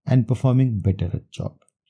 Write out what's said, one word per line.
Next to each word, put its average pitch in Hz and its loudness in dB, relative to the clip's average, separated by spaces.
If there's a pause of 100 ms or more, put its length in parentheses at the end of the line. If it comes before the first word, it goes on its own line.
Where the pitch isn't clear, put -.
and 127 2
performing 127 2
better 98 0
at - -8
job. - -10 (340)